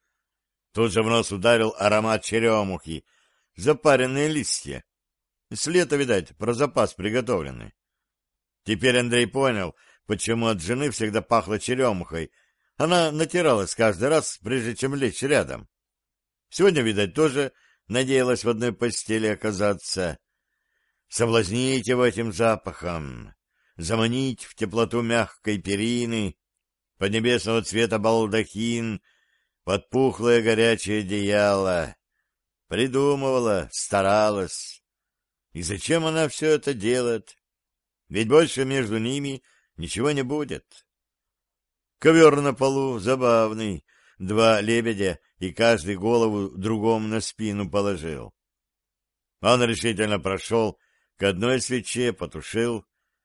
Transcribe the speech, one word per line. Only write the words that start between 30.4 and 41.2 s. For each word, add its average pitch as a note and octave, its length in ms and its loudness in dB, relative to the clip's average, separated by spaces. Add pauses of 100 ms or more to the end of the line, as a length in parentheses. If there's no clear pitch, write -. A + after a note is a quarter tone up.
горячее A2 580 2
одеяло. G2+ 960 0 (720)
Придумывала, C3 1040 0
старалась. G2+ 1120 0 (680)
И E2+ 80 -10
зачем G2+ 420 -2
она D#3+ 240 0
все D3+ 200 -2
это D3 260 2
делает? A#2 640 -2 (680)
Ведь G#2+ 200 -2
больше C#3 360 4
между B2+ 340 -2
ними C3+ 440 -6 (340)
ничего G2 360 -4
не C#3 100 -2
будет. C3 640 -8 (1120)